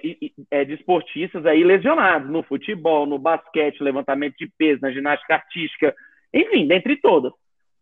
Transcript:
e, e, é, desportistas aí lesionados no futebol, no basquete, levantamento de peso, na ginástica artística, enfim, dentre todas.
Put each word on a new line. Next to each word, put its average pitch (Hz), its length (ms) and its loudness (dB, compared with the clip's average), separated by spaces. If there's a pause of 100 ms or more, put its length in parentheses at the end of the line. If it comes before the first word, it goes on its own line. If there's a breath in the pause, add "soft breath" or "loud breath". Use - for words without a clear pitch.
e, 170 140 -8
e, 151 120 -12 (180)
é, 143 140 0
desportistas 160 840 -4
aí 160 180 6
lesionados 185 680 4
no 156 120 -4
futebol, 156 640 -2
no 143 120 -4
basquete, 151 640 -2
levantamento 139 540 -4
de 165 100 -12 (120)
peso, 151 240 2
na 135 80 -2
ginástica 139 440 -2
artística, - 600 -4 (380 soft breath)
enfim, 330 340 2
dentre 185 300 0
todas. 156 360 2 (500)